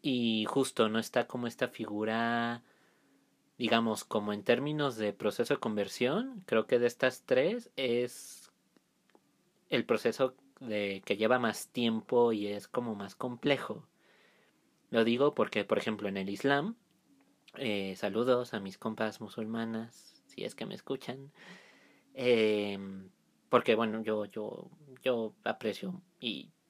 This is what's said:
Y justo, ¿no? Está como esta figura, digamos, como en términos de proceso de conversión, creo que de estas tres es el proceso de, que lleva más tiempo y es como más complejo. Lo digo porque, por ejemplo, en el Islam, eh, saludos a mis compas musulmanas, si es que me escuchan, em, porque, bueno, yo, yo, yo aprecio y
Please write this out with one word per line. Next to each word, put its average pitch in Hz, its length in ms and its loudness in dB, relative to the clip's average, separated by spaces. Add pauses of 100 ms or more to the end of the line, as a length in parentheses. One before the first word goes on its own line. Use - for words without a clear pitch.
Y 117 460 2
justo, 127 420 2
¿no? 110 100 0
Está 120 280 0
como 120 200 -6
esta 120 220 -4
figura, 117 920 -2 (960)
digamos, 113 460 2
como 104 280 -2
en 104 120 -4
términos 139 520 2
de 104 160 0
proceso 110 420 0
de 139 60 -6
conversión, 131 880 -2
creo 113 200 2
que 123 120 4
de 120 80 4
estas 127 400 0
tres 170 500 2
es 123 760 -4 (1160)
el 123 160 2
proceso 123 500 2 (260)
de, 104 440 -4
que 104 120 0
lleva 110 220 4
más 120 300 -2
tiempo 117 640 2
y 104 140 -2
es 101 220 -6
como 120 260 -4
más 98 200 -10
complejo. 123 720 -4 (1040)
Lo 113 140 6
digo 127 300 4
porque, 107 300 0
por 104 140 2
ejemplo, 107 300 -2
en 98 80 -2
el 98 120 -2
Islam, 143 480 0 (800)
eh, 101 400 -4
saludos 120 580 0
a 104 60 -4
mis 95 180 -12
compas 110 420 -4
musulmanas, 113 1040 -8
si - 180 -10
es - 100 -8
que 117 120 -10
me 101 80 -10
escuchan, 135 580 -10 (840)
em, 104 960 2 (380)
porque, 117 260 4
bueno, 110 280 0
yo, 107 240 -2
yo, - 440 -10 (320)
yo 117 320 -2 (100)
aprecio 101 580 -4 (180)
y 98 300 -6 (200)